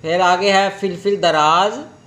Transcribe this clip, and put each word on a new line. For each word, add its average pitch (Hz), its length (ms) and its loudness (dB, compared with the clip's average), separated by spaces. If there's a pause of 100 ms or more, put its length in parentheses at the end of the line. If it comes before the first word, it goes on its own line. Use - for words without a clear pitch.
फिर 165 200 -2
आगे 185 300 2
है 196 200 2
फिलफिल 196 480 -4
दराज 165 580 2 (280)